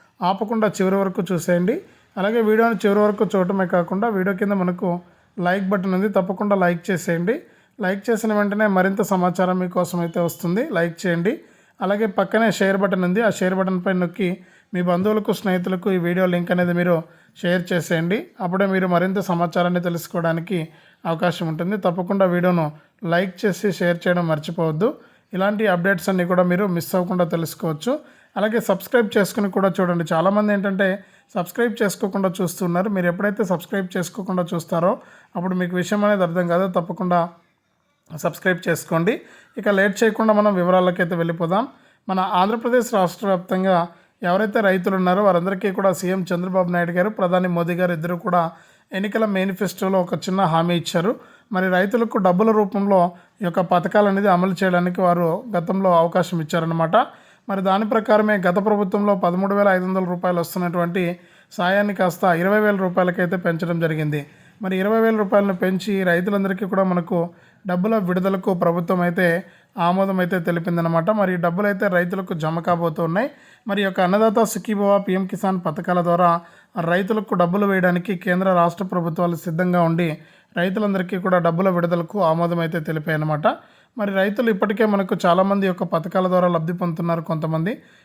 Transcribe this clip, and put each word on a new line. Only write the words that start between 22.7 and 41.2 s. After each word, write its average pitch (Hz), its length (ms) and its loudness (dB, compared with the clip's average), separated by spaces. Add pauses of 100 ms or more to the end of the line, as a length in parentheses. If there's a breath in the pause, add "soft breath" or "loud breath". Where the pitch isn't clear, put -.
లైక్ 180 200 0 (100)
చేసి 202 360 -2
షేర్ 175 260 0
చేయడం 175 280 2
మర్చిపోవద్దు. 165 560 -2 (480 soft breath)
ఇలాంటి 208 260 0 (120)
అప్‌డేట్స్ 185 380 0
అన్నీ 180 200 0
కూడా 180 180 4
మీరు 196 160 2 (100)
మిస్ 165 200 -6
అవ్వకుండా 180 360 0
తెలుసుకోవచ్చు. 165 600 -4 (440 soft breath)
అలాగే 214 220 0 (100)
సబ్స్క్రైబ్ 202 460 2
చేసుకుని 202 400 0
కూడా 196 140 2 (100)
చూడండి. 175 240 0 (100)
చాలామంది 202 440 2
ఏంటంటే 196 300 0 (460 soft breath)
సబ్స్క్రైబ్ 208 480 -2
చేసుకోకుండా 196 560 -2
చూస్తున్నారు. 180 580 -2
మీరు 175 160 0
ఎప్పుడైతే 202 400 -2
సబ్స్క్రైబ్ 185 420 -4
చేసుకోకుండా 185 580 -4
చూస్తారో 170 400 0 (440 loud breath)
అప్పుడు 185 260 -4
మీకు 180 180 -4
విషయం 208 280 -2
అనేది 202 200 2
అర్థం 175 240 -2
కాదు. 185 140 2 (100)
తప్పకుండా 175 440 0 (1040)
సబ్స్క్రైబ్ 180 440 -2
చేసుకోండి. 170 460 0 (460 loud breath)
ఇక 208 180 -2
లేట్ 196 240 2
చేయకుండా 220 380 2
మనం 208 200 4
వివరాలకైతే 180 600 2